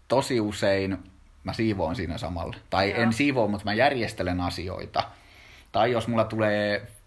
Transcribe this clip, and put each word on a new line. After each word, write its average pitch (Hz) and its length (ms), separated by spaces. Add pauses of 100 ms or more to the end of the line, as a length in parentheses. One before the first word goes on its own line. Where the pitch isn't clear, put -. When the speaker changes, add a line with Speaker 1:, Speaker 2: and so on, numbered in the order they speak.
Speaker 1:
tosi 123 320
usein 98 580 (460)
mä 92 80
siivoon 98 440
siinä 85 220
samalla. 87 380 (140)
Tai 98 200
Speaker 2:
Joo. 110 100
Speaker 1:
en 117 120
siivoo, 131 360
mutta 101 160
mä 104 100
järjestelen 110 680
asioita. 87 600 (720)
Tai 117 200
jos 117 160
mulla 113 160
tulee, 104 640 (200)